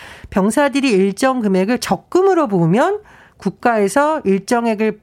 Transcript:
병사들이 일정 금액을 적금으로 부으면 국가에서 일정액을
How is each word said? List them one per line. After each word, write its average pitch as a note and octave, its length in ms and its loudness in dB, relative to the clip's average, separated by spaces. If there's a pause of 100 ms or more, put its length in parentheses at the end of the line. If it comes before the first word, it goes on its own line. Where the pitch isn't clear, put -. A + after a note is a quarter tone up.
(320)
병사들이 C4 580 0
일정 G#3 520 0
금액을 G3 360 0
적금으로 E4+ 680 0
부으면 G#3 540 0 (360)
국가에서 A#3+ 880 0
일정액을 G#3+ 760 0